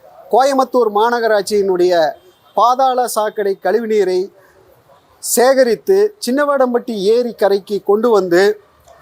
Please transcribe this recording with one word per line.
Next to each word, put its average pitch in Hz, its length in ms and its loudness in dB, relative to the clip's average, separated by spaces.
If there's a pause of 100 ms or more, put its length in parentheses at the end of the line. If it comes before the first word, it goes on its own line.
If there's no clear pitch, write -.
(320)
கோயம்புத்தூர் 254 640 0
மாநகராட்சியினுடைய 202 1160 0 (420)
பாதாள 247 540 0
சாக்கடை 208 560 -4
கழிவுநீரை 196 680 -2 (880)
சேகரித்து 226 960 0 (100)
சின்னவடம்பட்டி 254 680 -2
ஏரி 226 420 -2
கரைக்கு 196 500 -2
கொண்டு 220 260 0
வந்து 196 520 2 (400)